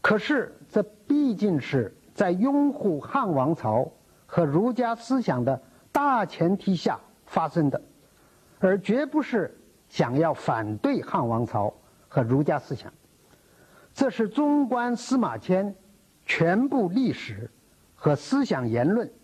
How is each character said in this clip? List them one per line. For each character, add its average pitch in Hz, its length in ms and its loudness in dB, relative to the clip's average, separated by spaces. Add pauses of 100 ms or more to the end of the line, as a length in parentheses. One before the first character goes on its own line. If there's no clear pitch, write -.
可 214 180 2
是 247 340 -2 (160)
这 214 140 0 (240)
毕 285 280 2
竟 180 260 0
是 120 360 -2 (160)
在 185 200 2
拥 277 400 2
护 160 280 -2
汉 233 320 -2
王 139 220 2
朝 113 340 0 (380)
和 - 180 0
儒 175 280 2
家 233 240 -2
思 254 260 -2
想 127 220 -2
的 127 180 0 (300)
大 269 340 2
前 175 300 0
提 190 180 -2
下 160 240 -2 (260)
发 160 240 -2
生 147 220 2
的， - 100 -4 (760)
而 196 220 2
绝 240 260 0
不 294 160 -2
是 208 340 -4 (320)
想 131 300 0
要 156 160 2
反 113 440 -2
对 262 220 0
汉 139 280 -2
王 120 180 0
朝 104 260 -2 (360)
和 139 140 0
儒 131 200 2
家 147 160 0
思 - 160 -10
想。 - 180 -14 (1000)
这 269 160 2
是 220 180 -2
综 294 380 2
观 240 300 -2
司 - 200 -2
马 151 220 -2
迁 190 340 0 (540)
全 196 420 2
部 247 200 0
历 202 240 0
史 107 360 -10 (460)
和 147 220 0
思 269 280 -2
想 131 240 -2
言 117 200 2
论 208 200 0 (160)